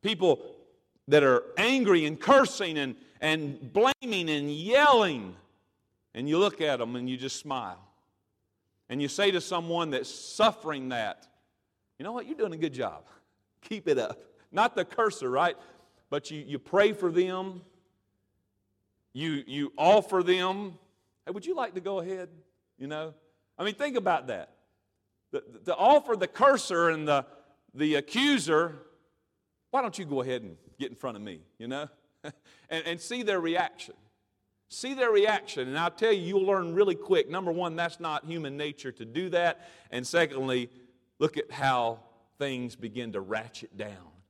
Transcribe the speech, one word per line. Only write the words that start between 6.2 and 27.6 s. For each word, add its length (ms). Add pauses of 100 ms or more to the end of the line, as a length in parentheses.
you 100
look 220
at 200
them 160
and 120
you 80
just 200
smile. 420 (1080)
And 120
you 60
say 240
to 100
someone 500
that's 180
suffering 800
that, 400 (720)
"You 60
know 80
what? 140
You're 100
doing 160
a 40
good 160
job. 320 (580)
Keep 260
it 100
up." 200 (320)
Not 260
the 80
cursor, 440
right? 280 (520)
But 220
you, 160
you 120
pray 340
for 180
them. 520 (1500)
You, 340
you 300
offer 460
them, 560 (480)
"Hey, 60
would 120
you 100
like 200
to 60
go 180
ahead?" 300 (500)
You 80
know? 260 (460)
I 60
mean, 100
think 220
about 320
that. 220 (840)
The, 100 (100)
the, 60 (140)
to 40
offer 380
the 140
cursor 600
and 180
the, 180 (480)